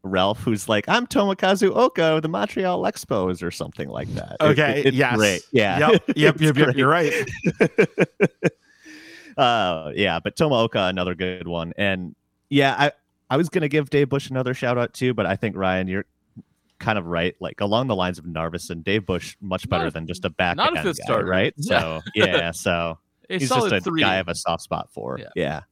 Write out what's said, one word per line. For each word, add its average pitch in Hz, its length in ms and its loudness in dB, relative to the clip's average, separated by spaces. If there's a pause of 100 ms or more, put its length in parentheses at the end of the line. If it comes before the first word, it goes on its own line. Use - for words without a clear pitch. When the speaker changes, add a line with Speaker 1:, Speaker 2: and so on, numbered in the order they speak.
Speaker 1:
Ralph 95 400 2
who's 110 260 -2
like, 107 200 2
"I'm 240 180 2
Tomokazu 196 680 2
Oka 170 420 4
of 156 60 0
the 160 60 -2
Montreal 185 540 -2
Expos," 92 600 -2
or 85 80 -4
something - 380 -10
like 62 260 -8
that? 50 260 -8
It, 156 40 2
Speaker 2:
Okay, 143 360 4
Speaker 1:
it, 135 60 2
it's 131 100 2
Speaker 2:
yes. 127 200 2
Speaker 1:
great. 101 260 2 (100)
Yeah. 101 260 2
Speaker 2:
Yep, 151 120 4
Speaker 1:
<laughs> 220 260 4
Speaker 2:
yep, 151 200 6
Speaker 1:
It's 156 60 0
Speaker 2:
yep, 151 140 4
yep, 147 100 6
Speaker 1:
great. 127 100 0
Speaker 2:
you're 135 120 4
right. 160 240 2 (460)
Speaker 1:
<laughs> - 640 2 (1160)
Uh, 92 580 2
yeah, 87 260 0
but - 160 -6
Tomo 151 200 2
Oka, 113 260 2
another 92 320 0
good 92 320 -6
one. 85 320 -6
And, 95 360 -2 (360)
yeah, 139 280 2
I, 143 140 2 (380)
I 131 60 0
was 165 120 0
gonna 160 200 -2
give 143 200 0
Dave 143 200 2
Bush 139 200 -4
another 131 260 -4
shout-out, 123 380 -2
too, 127 220 -2
but 107 100 0
I 92 120 0
think, 104 200 -4
Ryan, 92 320 0
you're 95 160 -4 (720)
kind 107 200 -2
of 85 80 -6
right. 85 340 -2
Like, - 200 -8
along 110 260 0
the 117 80 0
lines 90 240 -2
of 78 60 -20
Narveson, 82 580 -8
Dave 98 240 0
Bush, 90 340 -6
much 92 260 -6
Speaker 3:
Not - 120 -4
Speaker 1:
better 82 80 -2
Speaker 3:
a, 82 40 -4
Speaker 1:
than 80 160 -10
just 87 180 -10
a 90 60 -2
back 90 260 -2
Speaker 3:
not 285 180 0
a - 40 -2
Speaker 1:
end - 80 -2
Speaker 3:
fifth 165 120 -4
Speaker 1:
guy, - 60 -14
Speaker 3:
starter. 104 220 0
Speaker 1:
right? 92 280 0
Speaker 3:
<laughs> - 40 -20
Yeah. 165 220 2
Speaker 1:
So, 80 200 -4 (140)
yeah, 107 360 0
so 85 480 -2 (320)
Speaker 3:
A 185 80 -4
Speaker 1:
he's 139 100 0
Speaker 3:
solid 208 220 2
Speaker 1:
just 98 160 0
a 190 40 -2
Speaker 3:
three. 160 120 0
Speaker 1:
guy 98 100 2
I 95 40 2
have 90 120 -2
a 87 60 -4
soft 82 300 -4
spot - 280 -6
for. 64 260 -8
Speaker 3:
Yeah. - 180 -14
Speaker 1:
Yeah. 76 240 -2 (120)